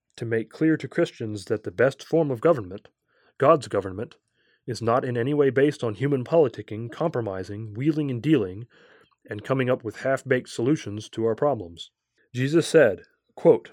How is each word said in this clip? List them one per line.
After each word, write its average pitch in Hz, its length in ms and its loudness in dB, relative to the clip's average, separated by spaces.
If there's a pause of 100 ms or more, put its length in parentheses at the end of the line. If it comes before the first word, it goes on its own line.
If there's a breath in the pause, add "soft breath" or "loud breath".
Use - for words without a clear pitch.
(160)
to - 80 -10
make 113 240 -2
clear 160 300 0
to 135 100 -10
Christians 110 560 -4
that 107 200 -4
the 104 60 -8
best 120 320 2
form 156 280 0
of 117 100 -6
government, 107 480 0 (480)
God's 143 320 4
government, 98 480 -6 (500)
is 117 140 -8
not 117 240 2
in 120 140 -2
any 135 160 0
way 143 160 4
based 135 340 2
on 113 80 -2
human 127 320 -2
politicking, 120 680 0
compromising, 104 840 -6
wheeling 147 360 -2
and 120 120 -6
dealing, 117 460 0 (600 soft breath)
and 104 160 -10
coming 131 240 0
up 127 160 -2
with 107 120 -8
half-baked 127 520 -2
solutions - 600 -4
to 113 160 -2
our 113 80 0
problems. 107 560 -4 (420)
Jesus 143 340 0
said, 120 360 6 (320)
quote, - 380 4